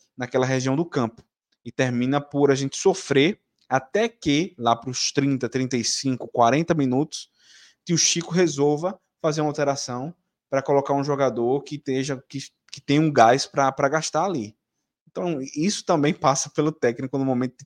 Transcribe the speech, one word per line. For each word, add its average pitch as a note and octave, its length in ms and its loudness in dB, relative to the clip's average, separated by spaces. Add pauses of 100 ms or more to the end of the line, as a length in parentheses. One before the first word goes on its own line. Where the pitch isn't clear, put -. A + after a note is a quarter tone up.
(180)
naquela B2+ 300 0
região C3 280 0
do E3+ 100 0
campo. A#2+ 380 -4 (400)
E A#2+ 80 -14
termina B2+ 480 0
por C#3+ 300 2
a C3+ 60 6
gente C#3 200 -4
sofrer E3+ 640 2 (300)
até G3+ 400 0
que, D#3 480 -2
lá A#2 180 2
pros - 360 -6
trinta, C#3 360 0
trinta C3 300 -2
e A#2 60 -2
cinco, - 440 -4
quarenta C3+ 460 2
minutos, C#3 560 -2 (560)
que F3 80 -2
o D#3+ 40 2
Chico - 340 0
resolva D#3 680 0 (220)
fazer D#3 200 0
uma D3+ 80 0
alteração C#3 640 -4 (360)
pra C3+ 140 -2
colocar C#3 320 2
um C#3 100 0
jogador C3+ 600 0
que D3 120 -12
esteja, C3+ 540 -4
que, C3+ 100 -10 (320)
que - 80 -18
tenha C#3+ 220 2
um D#3+ 100 2
gás B2+ 360 6
pra, C3+ 240 0
pra C#3 180 0
gastar D#3 360 -2
ali. B2 300 -6 (540)
Então, E3 300 -4 (160)
isso F3 280 -2
também D3+ 300 2
passa - 360 0
pelo D3+ 220 0
técnico C3 460 -2
no C3+ 80 0
momento B2 320 -2
de - 80 -20